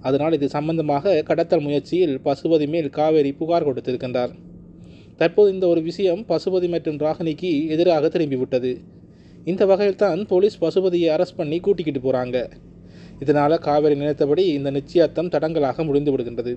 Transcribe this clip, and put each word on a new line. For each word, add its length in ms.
அதனால் 340
இது 120
சம்பந்தமாக 720
கடத்தல் 440
முயற்சியில் 540
பசுபதி 480
மேல் 240
காவேரி 400
புகார் 360
கொடுத்திருக்கின்றார். 640
தற்போது 360
இந்த 160
ஒரு 160
விஷயம் 420
பசுபதி 440
மற்றும் 300
ராகினிக்கு 520
எதிராக 400
திரும்பிவிட்டது. 600
இந்த 200
வகையில் 360
தான் 260
போலீஸ் 320
பசுபதியை 520
அரெஸ்ட் 280
பண்ணி 200
கூட்டிக்கிட்டு 440
போறாங்க. 360
இதனால 420
காவேரி 380
நினைத்தபடி 520
இந்த 220
நிச்சயார்த்தம் 600
தடங்கலாக 540
முடிந்து 280
விடுகின்றது. 440